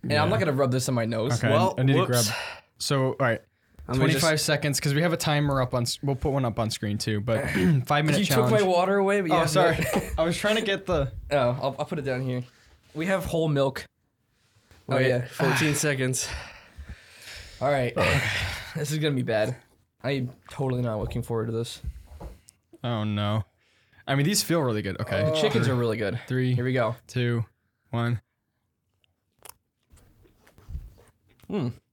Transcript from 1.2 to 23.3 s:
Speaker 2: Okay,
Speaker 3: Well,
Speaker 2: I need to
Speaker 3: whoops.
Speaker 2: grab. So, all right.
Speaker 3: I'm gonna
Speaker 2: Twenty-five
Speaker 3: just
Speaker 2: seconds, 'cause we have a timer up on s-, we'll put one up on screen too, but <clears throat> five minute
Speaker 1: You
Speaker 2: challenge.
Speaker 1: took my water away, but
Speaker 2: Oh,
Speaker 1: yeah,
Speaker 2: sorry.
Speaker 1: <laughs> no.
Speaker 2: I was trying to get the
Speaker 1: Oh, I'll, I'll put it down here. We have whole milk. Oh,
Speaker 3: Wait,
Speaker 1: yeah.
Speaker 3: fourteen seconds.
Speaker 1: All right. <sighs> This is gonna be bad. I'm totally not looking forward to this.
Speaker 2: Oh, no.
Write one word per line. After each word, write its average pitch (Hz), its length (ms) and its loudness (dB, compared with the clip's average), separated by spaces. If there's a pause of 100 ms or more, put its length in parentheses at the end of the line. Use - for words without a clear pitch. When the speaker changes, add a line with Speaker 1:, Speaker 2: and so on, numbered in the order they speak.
Speaker 2:
Okay, 110 120 4
Speaker 3:
Well, 180 240 4
Speaker 2:
I 127 60 0
need 135 100 6
to 156 60 6
Speaker 3:
whoops. 185 100 2 (200)
Speaker 2:
grab. 110 80 -4 (420)
So, 131 320 0
all - 80 -4
right. 117 200 2 (480)
Speaker 3:
I'm 123 80 -4
gonna 147 140 4
Speaker 2:
Twenty-five 156 240 4
Speaker 3:
just 151 120 0
Speaker 2:
seconds, 147 340 0
'cause 143 140 0
we 151 80 2
have 170 120 2
a 170 40 -2
timer 147 460 2
up 123 100 -2
on 123 80 2
s-, - 220 -2
we'll 139 120 0
put 139 160 -2
one 135 140 2
up 113 140 -2
on 110 100 0
screen 107 300 -4
too, 104 220 -2
but 113 280 0
<clears throat> 170 380 2
five 147 180 2
minute 175 140 2
Speaker 1:
You 196 60 2
Speaker 2:
challenge. - 260 4
Speaker 1:
took 214 100 4
my 196 60 4
water 185 300 4
away, 196 240 2
but 165 100 0
Speaker 2:
Oh, 170 60 4
Speaker 1:
yeah, 160 100 4
Speaker 2:
sorry. 165 320 4
Speaker 1:
<laughs> 156 160 -2
no. 190 60 2 (180)
Speaker 2:
I 160 60 2
was 170 120 0
trying 214 200 2
to 220 40 0
get 196 240 -2
the 147 260 0 (200)
Speaker 1:
Oh, 143 60 2
I'll, 127 420 0
I'll 147 60 -4
put 170 120 -6
it 139 60 -6
down 127 180 -2
here. 127 220 -4 (500)
We 160 140 -4
have 190 180 0
whole 165 220 0
milk. 139 380 0 (1040)
Oh, 131 80 -2
Speaker 3:
Wait, 131 120 2
Speaker 1:
yeah. 123 180 2
Speaker 3:
fourteen 151 500 0
seconds. 131 540 -2 (1300)
Speaker 1:
All 135 100 2
right. 127 260 0
<sighs> 143 800 -2
This 147 160 -6
is 156 80 -2
gonna 147 160 0
be 127 80 0
bad. 110 320 0 (480)
I'm 131 280 -4 (200)
totally 127 320 -2
not 110 160 -2
looking 117 240 -4
forward 113 240 -4
to 117 40 -4
this. 117 300 -6 (1000)
Speaker 2:
Oh, 117 200 -4
no. 104 400 0 (640)